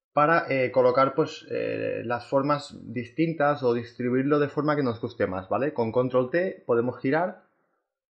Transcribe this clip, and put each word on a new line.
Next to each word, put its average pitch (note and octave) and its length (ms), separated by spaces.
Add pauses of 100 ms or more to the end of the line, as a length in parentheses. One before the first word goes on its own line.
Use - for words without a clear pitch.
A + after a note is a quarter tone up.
(140)
para, D#3+ 360
eh, C3 220
colocar, C3 440
pues, - 360
eh, A2 520
las A#2 240
formas C#3 540
distintas D3 840
o A#2+ 100
distribuirlo B2 680
de C#3+ 100
forma D3 260
que C#3+ 80
nos A#2 180
guste G2+ 260
más, F#2 220
¿vale? B2+ 240
Con A2+ 180
control B2+ 380
T F#3 360
podemos A#2+ 340
girar D#3+ 440 (680)